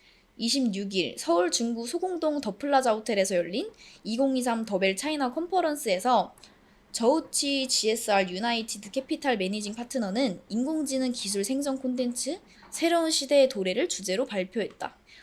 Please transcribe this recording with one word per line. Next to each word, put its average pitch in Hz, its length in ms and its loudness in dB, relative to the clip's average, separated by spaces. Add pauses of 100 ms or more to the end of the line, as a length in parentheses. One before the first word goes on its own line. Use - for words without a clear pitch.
(360)
이십육 214 580 0
일 170 240 0
서울 339 320 2
중구 233 360 -2
소공동 320 560 -2
더플라자 262 500 2
호텔에서 202 440 0
열린 190 340 -2 (340)
이공이삼 240 600 0
더벨 196 280 0
차이나 277 380 -2
컨퍼런스에서 294 1000 0 (580)
저우치 277 760 2
지에스알 214 640 2
유나이티드 220 600 -4
캐피탈 269 480 -2
매니징 202 360 -4
파트너는 233 760 -2
인공지능 262 600 0
기술 208 300 -2
생성 269 360 -2
콘텐츠 254 600 -2 (320)
새로운 330 400 2
시대의 277 380 6
도래를 202 400 0
주제로 196 380 -2
발표했다. 196 720 -4 (260)